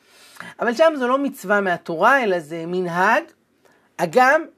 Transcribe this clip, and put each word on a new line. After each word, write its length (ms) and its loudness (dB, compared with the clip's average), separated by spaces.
אבל 140 -2
שם 220 4
זו 120 -4
לא 100 0
מצווה 440 -2
מהתורה, 600 0
אלא 160 -2
זה 280 -10
מנהג, 560 0
הגם 460 2